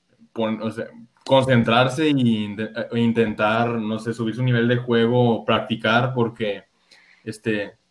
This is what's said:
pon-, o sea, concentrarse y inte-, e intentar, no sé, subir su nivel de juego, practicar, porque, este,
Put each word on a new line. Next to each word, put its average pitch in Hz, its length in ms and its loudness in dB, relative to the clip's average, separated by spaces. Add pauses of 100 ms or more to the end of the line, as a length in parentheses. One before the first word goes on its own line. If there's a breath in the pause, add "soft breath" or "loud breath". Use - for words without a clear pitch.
(320)
pon-, 110 300 -4
o 113 100 -6
sea, 110 160 -10 (380)
concentrarse 131 840 4
y 120 380 2
inte-, 104 260 -8 (200)
e 120 80 -2
intentar, 113 720 0
no 110 300 -4
sé, 113 140 -6
subir 113 220 -4
su 127 80 -4
nivel 120 260 2
de 123 80 4
juego, 117 680 2
practicar, 113 680 0
porque, 110 500 -4 (640 soft breath)
este, 104 500 -6 (160)